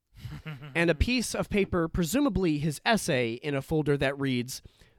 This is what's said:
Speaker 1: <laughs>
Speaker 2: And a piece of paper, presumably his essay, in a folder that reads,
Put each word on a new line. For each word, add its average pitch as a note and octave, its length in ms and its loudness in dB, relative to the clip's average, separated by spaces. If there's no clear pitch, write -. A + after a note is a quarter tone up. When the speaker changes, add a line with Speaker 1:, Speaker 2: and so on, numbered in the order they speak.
Speaker 1:
<laughs> D3+ 540 -14
Speaker 2:
And E3+ 160 4
a D#3+ 40 2
piece B3 380 0
of G3+ 160 -2
paper, F#3 380 0
presumably F#3 720 2
his D3+ 260 -2
essay, C3 480 2
in C#3+ 220 -4
a C#3 60 -2
folder D3 360 0
that C#3+ 220 0
reads, C3 420 -2